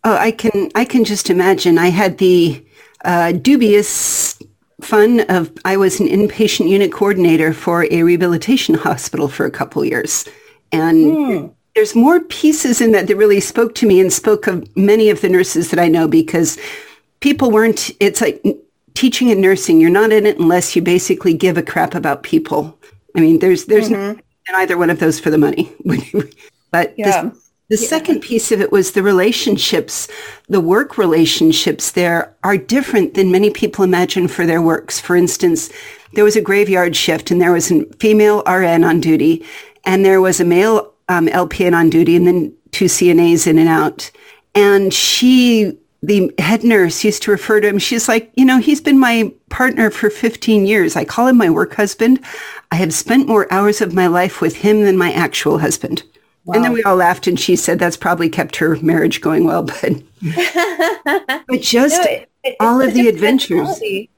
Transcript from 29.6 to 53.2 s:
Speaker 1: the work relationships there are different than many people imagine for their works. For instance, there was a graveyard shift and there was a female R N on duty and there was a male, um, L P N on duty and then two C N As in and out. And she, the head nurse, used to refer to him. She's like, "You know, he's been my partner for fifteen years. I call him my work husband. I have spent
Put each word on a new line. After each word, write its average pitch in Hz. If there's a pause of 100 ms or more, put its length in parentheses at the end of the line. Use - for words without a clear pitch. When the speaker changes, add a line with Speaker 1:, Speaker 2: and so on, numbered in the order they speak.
Speaker 1:
the 190 (140)
work 277
relationships 165
there 170
are 196
different 226
than 190
many 196
people 208
imagine 180
for -
their 170
works. -
For -
instance, 170 (440)
there 208
was 214
a 214 (100)
graveyard 190
shift -
and 175
there 175
was 170
a 151 (160)
female 214
R 185
N 170
on 165
duty 160 (400)
and 190
there 190
was 185
a 175 (120)
male, 208 (160)
um, 170
L 180
P 185
N 180
on 170
duty 170
and 180
then 180 (200)
two 185
C 175
N 165
As 170
in 160
and 165
out. 156 (440)
And 196
she, 247 (240)
the 185
head 220
nurse, 202
used 208
to 208
refer 208
to 208
him. 202
She's 233
like, 226
"You 262
know, 262
he's 294
been 269
my 233 (200)
partner 240
for 208
fifteen 220
years. 190
I -
call 240
him 254
my 330
work 427
husband. 226 (520)
I 160
have 170
spent 269